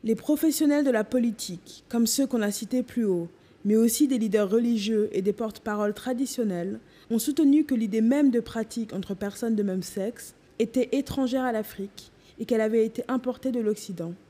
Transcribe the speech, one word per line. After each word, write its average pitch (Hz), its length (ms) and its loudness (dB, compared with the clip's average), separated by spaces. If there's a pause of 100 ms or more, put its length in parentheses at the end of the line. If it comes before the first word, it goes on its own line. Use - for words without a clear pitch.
Les 220 120 2
professionnels 294 680 2
de 269 60 2
la 220 140 2
politique, 220 840 -4
comme 233 200 2
ceux 269 180 2
qu'on 240 160 -2
a 208 80 0
cités 220 320 -2
plus 247 240 -2
haut, 175 220 0 (360)
mais 208 120 4
aussi 226 320 4
des 254 100 0
leaders 208 320 2
religieux 220 640 2
et - 100 -2
des 196 120 0
porte-paroles 208 600 -4
traditionnels, 208 880 -4 (320)
ont 226 80 2
soutenu 294 440 4
que 277 120 0
l'idée 220 260 0
même 269 300 6
de 233 80 2
pratique 220 520 -6
entre 190 220 -6
personnes 208 420 -4
de 208 60 0
même 190 220 -2
sexe - 500 -8 (240)
était 233 360 0
étrangère 262 500 0
à 254 80 0
l'Afrique 208 600 -8 (280)
et 226 60 -6
qu'elle 220 160 2
avait 220 260 4
été 220 200 -6
importée 254 440 -2
de 240 80 -2
l'Occident. 185 560 -4 (140)